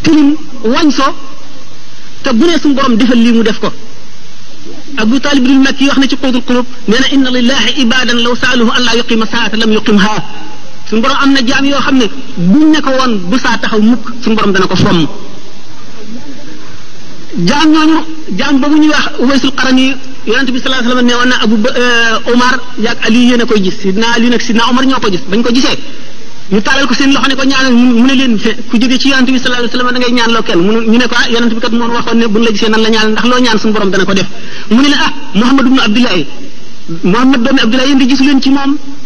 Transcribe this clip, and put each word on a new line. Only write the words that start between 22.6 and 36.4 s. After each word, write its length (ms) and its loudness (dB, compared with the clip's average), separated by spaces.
yaag 280 -2
Ali 220 4
yéen 120 2
a 60 0
koy 160 0
gis, 180 -2
Sidna 260 -2
Ali 120 0
nag 120 0
Sidna 280 0
Omar 160 0
ñoo 160 0
ko 100 -2
gis. 200 -2
Bañ 120 0
ko 120 0
gisee, 240 0
ñu 100 2
taalal 280 0
ko 60 -2
seen 180 2
loxo 160 0
ne 80 -2
ko, 100 -2
"Ñaanal," 260 0
mu, 280 4
mu 60 4
ne 80 2
leen, 240 2
"Fe-, 180 0
ku 120 0
jóge 180 0
ci 120 0
Yonent 200 2
bi 80 0
sallallahu 260 -2
alayhi 120 -4
wa 20 -2
sallam 160 -2
da 60 -2
ngay 120 0
ñaan 200 0
loo 100 0
kenn." 180 0
Mu 120 2
ne, 60 2
ñu 80 4
ne 80 2
ko, 100 -4
"Ah, 140 0
Yonent 240 0
bi 60 -4
kat 100 -2
moo 180 0
waxoon 300 -2
ne 80 2
buñ 160 2
la 80 2
gisee 180 -2
nan 140 0
la 80 2
ñaan, 220 0
ndax 180 0
loo 100 2
ñaan 200 2
suñu 120 0
borom 180 0
dana 140 0
ko 80 -2
def." 140 0
Mu 140 4
ne 60 4
la, 80 2
"Ah, 60 -2
Muhammad 340 2
ibn 100 4
Abdullahi, 480 0